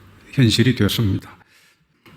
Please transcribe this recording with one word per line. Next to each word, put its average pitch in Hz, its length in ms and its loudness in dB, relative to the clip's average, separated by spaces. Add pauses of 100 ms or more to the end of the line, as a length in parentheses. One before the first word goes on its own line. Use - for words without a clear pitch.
(320)
현실이 120 420 2
되었습니다. 101 560 -2 (880)